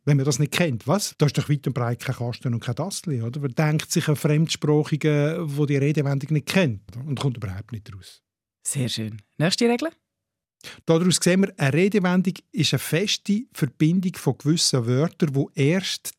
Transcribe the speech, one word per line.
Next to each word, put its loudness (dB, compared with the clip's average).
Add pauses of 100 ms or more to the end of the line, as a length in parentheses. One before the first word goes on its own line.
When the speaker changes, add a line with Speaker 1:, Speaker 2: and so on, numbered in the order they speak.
Speaker 1:
Wenn 4
man 2
das 0
nicht 0
kennt, -2
was? 0
Da 2
ist 0
doch -2
weit -2
und -2
breit -2
kein -6
Kasten -4
und -2
kein -4
Tassli, -6
oder? -6
Wer -4
denkt 0
sich 0
ein 4
Fremdsprachiger, 0
der 0
die 2
Redewendung 0
nicht 0
kennt 2 (140)
und -6
kommt 0
überhaupt -10
nicht -12
raus? -20 (460)
Speaker 2:
Sehr -2
schön. -8 (160)
Nächste 2
Regel? 0 (960)
Speaker 1:
Daraus 4
sehen 4
wir, 0
eine 2
Redewendung 2 (180)
ist 0
eine 2
feste -2 (100)
Verbindung 0
von -2
gewissen 0
Wörtern, 0
die -2
erst 0